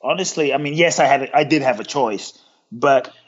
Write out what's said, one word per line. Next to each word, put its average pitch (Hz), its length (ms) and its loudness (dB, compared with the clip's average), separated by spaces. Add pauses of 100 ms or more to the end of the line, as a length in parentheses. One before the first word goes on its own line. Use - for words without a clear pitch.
honestly. 160 500 -2
I 139 60 0
mean, 147 160 -6
yes, 165 260 2
I 151 60 4
had, 135 260 2
I 151 120 4
did 147 180 0
have 123 180 0
a 110 40 -8
choice, 113 500 -4 (380)
but 131 420 2 (140)